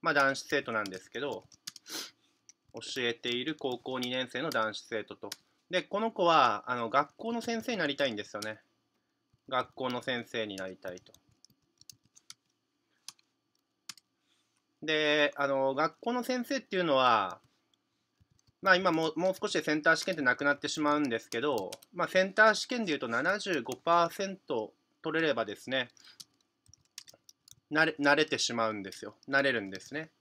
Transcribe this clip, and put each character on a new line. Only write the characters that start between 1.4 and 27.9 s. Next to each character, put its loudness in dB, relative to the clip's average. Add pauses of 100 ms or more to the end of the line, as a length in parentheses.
教 -12 (160)
え -2
て -8
い -4
る -6
高 -4
校 -6
二 -6
年 -4
生 -6
の -4
男 -2
子 -10
生 -6
徒 -16
と。 -14 (400)
で、 -2
こ -6
の -2
子 0
は、 4
あ -2
の、 -4
学 0
校 -6
の -4
先 -4
生 -6
に -2
な 0
り -2
た 0
い 0
ん -6
で -8
す -16
よ -6
ね。 -8 (880)
学 -2
校 -4
の -4
先 -6
生 -4
に -8
な -8
り -12
た -12
い -14
と。 -20 (3750)
で、 4
あ 0
の、 2
学 0
校 -4
の -2
先 -2
生 -2
っ -4
て -8
い 2
う 2
の 4
は、 4 (1200)
ま 6
あ、 10
今 4
も 2
う、 -8
も 2
う -2
少 -4
し -4
で 2
セ 0
ン -2
タ 6
ー 6
試 -4
験 -2
っ -10
て -4
な 4
く -6
な 4
っ -18
て -8
し -4
ま 2
う 0
ん 0
で 0
す -18
け -4
ど、 -2 (240)
ま -2
あ、 -6
セ 2
ン -4
タ 6
ー 6
試 -6
験 -4
で 0
い 0
う -4
と -4
七 0
十 -2
五 -6
パ 4
ー -4
セ -6
ン -8
ト -4 (300)
取 -2
れ 2
れ 2
ば 0
で -8
す -16
ね、 -2 (1800)
な 4
れ-、 -2